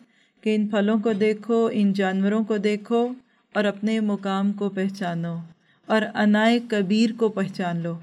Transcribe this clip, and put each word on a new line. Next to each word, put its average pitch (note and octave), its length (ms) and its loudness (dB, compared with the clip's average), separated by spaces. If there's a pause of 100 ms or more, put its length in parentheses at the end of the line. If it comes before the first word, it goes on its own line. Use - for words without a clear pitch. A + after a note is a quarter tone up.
(400)
کہ G#3+ 140 0
ان G#3+ 140 0
پھلوں G#3+ 300 2
کو A3+ 140 0
دیکھو، A3 600 0
ان G3+ 200 2
جانوروں G3 520 0
کو G#3+ 120 -2
دیکھو G#3 520 0 (460)
اور G#3 100 2
اپنے G#3 360 -2
مقام G3 520 0
کو G3+ 160 -4
پہچانو F#3 680 -4 (500)
اور G#3+ 160 2 (120)
انائے G#3+ 440 4 (100)
کبیر G#3+ 480 2
کو A3 120 2
پہچان F#3+ 480 -4
لو۔ E3+ 260 -6